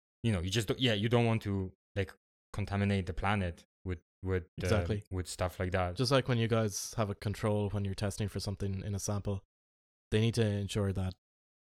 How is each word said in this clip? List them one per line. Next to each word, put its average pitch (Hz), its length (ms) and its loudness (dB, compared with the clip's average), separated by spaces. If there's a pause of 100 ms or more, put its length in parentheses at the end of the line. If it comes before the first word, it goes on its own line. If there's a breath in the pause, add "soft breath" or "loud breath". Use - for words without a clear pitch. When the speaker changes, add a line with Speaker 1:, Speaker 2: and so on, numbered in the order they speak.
(240)
Speaker 1:
you 117 80 4
know, 92 80 2
you 92 100 -2
just 107 160 0
don't, - 140 -2
yeah, 120 140 2
you 104 140 0
don't 120 160 4
want 113 180 2
to, 98 280 -2 (240)
like, 98 180 -2 (400)
contaminate 101 540 0
the 92 60 -6
planet 98 500 0 (220)
with, 90 160 -4 (240)
with, 92 180 2
uh, - 240 -8
Speaker 2:
Exactly. 90 460 2
Speaker 1:
with 92 160 -4
stuff - 320 -4
like 92 100 0
that. 90 240 0
Speaker 2:
Just 117 160 0
like 131 160 4
when 123 120 2
you 113 100 2
guys 110 480 0
have 110 120 0
a 101 60 -4
control 104 560 0
when 101 140 -2
you're 98 100 -2
testing 104 320 -2
for 101 140 -4
something 98 440 -4
in 101 120 -4
a - 20 -4
sample, 101 460 -4 (680)
they 107 100 4
need 113 140 4
to 117 100 4
ensure 101 500 0
that 95 180 -2 (480)